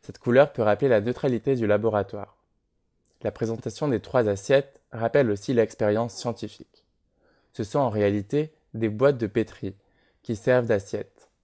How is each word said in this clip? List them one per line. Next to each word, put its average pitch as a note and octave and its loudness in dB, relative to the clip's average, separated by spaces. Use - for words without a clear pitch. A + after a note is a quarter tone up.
Cette - -18
couleur C#3 4
peut B2 -4
rappeler G#2+ 2
la A2 4
neutralité A#2+ -2
du A2+ -2
laboratoire. G#2 -2
La G#2 -4
présentation A2+ -6
des A#2 0
trois A#2+ 0
assiettes C3+ 0
rappelle A#2 0
aussi G#2 -4
l'expérience A2+ 0
scientifique. - -10
Ce A#2 -6
sont C#3+ -4
en B2+ 2
réalité G#2 0
des A2+ -2
boîtes B2+ 2
de A2 -4
pétri G#2 -4
qui A2+ -6
servent B2+ 2
d'assiettes. G#2 -4